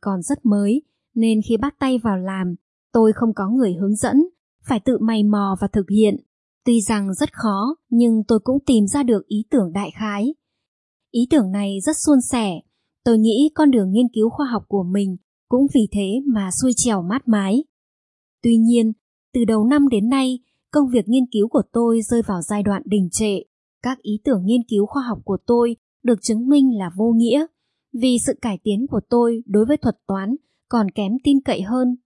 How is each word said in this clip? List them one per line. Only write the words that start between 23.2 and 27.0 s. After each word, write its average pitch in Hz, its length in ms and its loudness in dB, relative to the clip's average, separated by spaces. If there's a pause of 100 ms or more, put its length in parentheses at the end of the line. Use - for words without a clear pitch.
Các 262 180 -6
ý 208 220 -6
tưởng 202 220 0
nghiên 240 240 2
cứu 208 160 0
khoa 269 220 -4
học 220 180 -6
của 196 200 -4
tôi 240 300 2 (280)
được 233 180 0
chứng 233 260 -2
minh 269 300 4
là 180 180 -6
vô 226 200 0